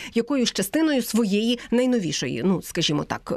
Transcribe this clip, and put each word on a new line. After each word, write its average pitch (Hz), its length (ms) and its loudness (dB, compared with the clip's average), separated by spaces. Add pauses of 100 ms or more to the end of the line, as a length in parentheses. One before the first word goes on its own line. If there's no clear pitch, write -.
(140)
якоюсь 233 380 0
частиною 302 500 0
своєї 226 560 0 (120)
найновішої, 185 760 0
ну, 185 180 2
скажімо 151 420 0
так, - 320 -4